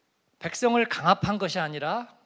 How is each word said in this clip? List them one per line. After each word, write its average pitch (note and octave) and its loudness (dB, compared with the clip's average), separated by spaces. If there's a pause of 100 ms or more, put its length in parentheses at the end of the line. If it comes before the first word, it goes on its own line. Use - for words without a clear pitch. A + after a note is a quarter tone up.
(420)
백성을 A#3 2
강압한 G3 2
것이 F#3+ -4
아니라 D#3+ -6 (120)